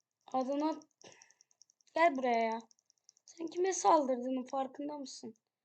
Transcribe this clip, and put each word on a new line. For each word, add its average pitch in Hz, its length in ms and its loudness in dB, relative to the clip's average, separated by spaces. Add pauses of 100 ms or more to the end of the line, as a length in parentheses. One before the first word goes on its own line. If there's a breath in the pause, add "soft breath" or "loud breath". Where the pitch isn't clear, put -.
(340)
Adına 285 460 -2 (1160 loud breath)
gel 320 200 6
buraya 240 280 2
ya. 226 180 -2 (640)
Sen 330 220 -12
kime 349 260 0
saldırdığının 262 720 2
farkında 269 540 -6
mısın? 262 380 -12 (300)